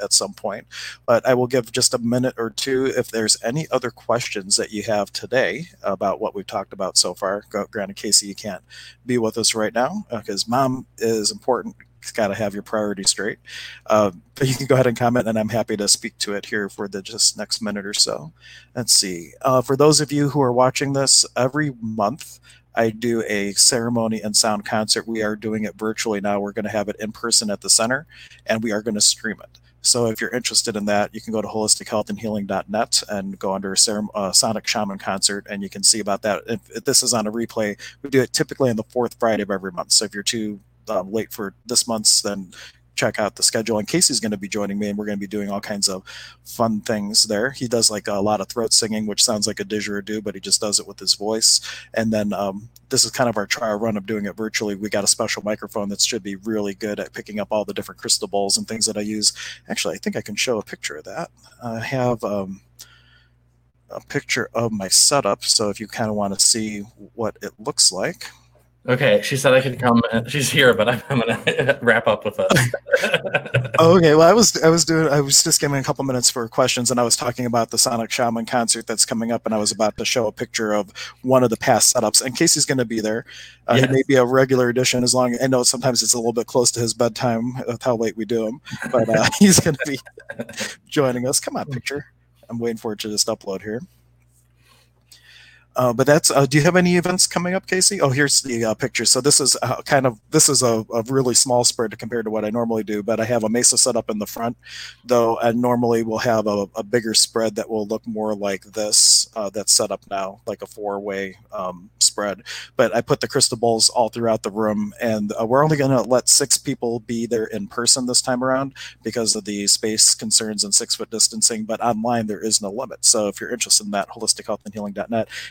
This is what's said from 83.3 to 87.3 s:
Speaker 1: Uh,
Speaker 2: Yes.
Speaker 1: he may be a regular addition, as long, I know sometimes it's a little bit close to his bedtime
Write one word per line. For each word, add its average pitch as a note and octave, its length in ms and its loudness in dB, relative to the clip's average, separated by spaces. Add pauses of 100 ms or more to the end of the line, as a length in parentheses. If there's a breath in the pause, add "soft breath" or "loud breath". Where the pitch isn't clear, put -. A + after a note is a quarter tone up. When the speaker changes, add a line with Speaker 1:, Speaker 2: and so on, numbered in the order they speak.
Speaker 1:
Uh, A#2 100 4
Speaker 2:
Yes. B2+ 100 6
Speaker 1:
he C3 100 -2
may C3 100 4
be C#3 80 4
a B2+ 100 6
regular B2+ 440 4
addition, B2 340 2
as A#2+ 100 2
long, B2 300 2
I C3+ 60 2
know B2 160 2
sometimes B2 400 2
it's A2 100 2
a B2 40 0
little A#2 140 0
bit A2+ 140 -4
close A#2+ 260 2
to A#2 80 -4
his A2+ 140 0
bedtime A#2+ 600 0 (120)